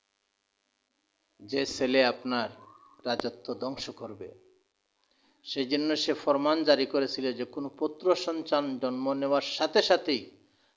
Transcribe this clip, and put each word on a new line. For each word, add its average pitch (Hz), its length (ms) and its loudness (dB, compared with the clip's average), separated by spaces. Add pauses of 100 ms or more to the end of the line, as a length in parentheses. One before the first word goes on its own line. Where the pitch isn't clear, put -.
(1400)
যে 135 260 -2
ছেলে 131 400 2
আপনার 123 440 -2 (560)
রাজত্ব 120 480 -4
ধ্বংস 123 360 -6
করবে। 104 460 -12 (1080)
সেই 139 220 -4
জন্য 147 300 2
সে 151 180 0
ফরমান 147 500 2
জারি 139 220 4
করেছিল 131 480 0
যে 120 120 -6
কোনো 139 240 -8
পুত্র 156 460 0
সন্তান 147 640 -2
জন্ম 131 340 -2
নেওয়ার 139 280 2
সাথে 160 400 2
সাথেই 156 500 0 (460)